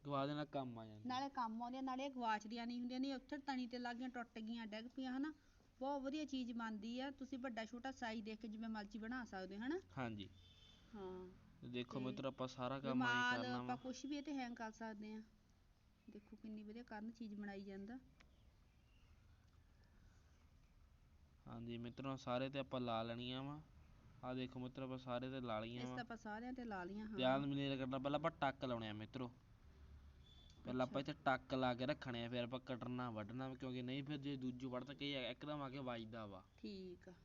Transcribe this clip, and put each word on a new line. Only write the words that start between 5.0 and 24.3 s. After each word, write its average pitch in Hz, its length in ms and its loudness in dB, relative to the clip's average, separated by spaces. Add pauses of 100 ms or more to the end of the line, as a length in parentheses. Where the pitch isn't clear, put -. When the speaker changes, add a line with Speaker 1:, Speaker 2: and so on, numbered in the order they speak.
Speaker 2:
ਹਨਾ। 294 160 2 (460)
ਬਹੁਤ 277 220 4
ਵਧੀਆ 285 240 2
ਚੀਜ਼ 254 260 0
ਬਣਦੀ 226 480 0
ਆ। 269 120 2
ਤੁਸੀਂ 269 280 -4
ਵੱਡਾ 226 260 0
ਛੋਟਾ 240 260 -4
ਸਾਈਜ਼ 220 340 -2
ਦੇਖ 214 140 -4
ਕੇ 233 80 -4
ਜਿਵੇਂ 220 220 -2
ਮਰਜ਼ੀ 214 300 -2
ਬਣਾ 240 240 0
ਸਕਦੇ 190 340 -4
ਹੋ, 226 80 -2
ਹਨਾ। 320 140 4 (180)
Speaker 1:
ਹਾਂਜੀ। 110 320 0 (680)
Speaker 2:
ਹਾਂ। 185 340 -4 (320)
Speaker 1:
ਤੇ 131 60 -8
ਦੇਖੋ 123 320 0
Speaker 2:
ਤੇ - 0 -
Speaker 1:
ਮਿੱਤਰੋ, 131 280 0
ਆਪਾਂ 127 200 0
ਸਾਰਾ 127 320 0
ਕੰਮ 254 260 6
ਐਂ 240 180 6
Speaker 2:
ਰੁਮਾਲ - 0 -
Speaker 1:
ਕਰਨਾ 247 380 4
ਵਾ। 247 120 2
Speaker 2:
ਆਪਾਂ 247 40 0
ਕੁਛ 254 280 -4
ਵੀ 285 120 2
ਇਹ 277 60 0
ਤੇ 294 100 0
ਹੈਂਗ 247 220 0
ਕਰ 226 160 -4
ਸਕਦੇ 214 420 -4
ਹਾਂ। 214 80 -4 (880)
ਦੇਖੋ 208 260 -14
ਕਿੰਨੀ 214 280 -6
ਵਧੀਆ 220 200 -8
ਕਰਨ 220 280 -4
ਚੀਜ਼ 220 240 -6
ਬਣਾਈ 202 260 -2
ਜਾਂਦਾ। 196 380 -6 (3500)
Speaker 1:
ਹਾਂਜੀ 117 300 -2
ਮਿੱਤਰੋ, 131 380 0
ਸਾਰੇ 131 340 2
ਤੇ 139 100 0
ਆਪਾਂ 131 220 0
ਲਾ 117 220 4
ਲੈਣੀਆਂ 123 400 0
ਵਾ। 147 160 -4 (640)
ਆਹ 127 120 0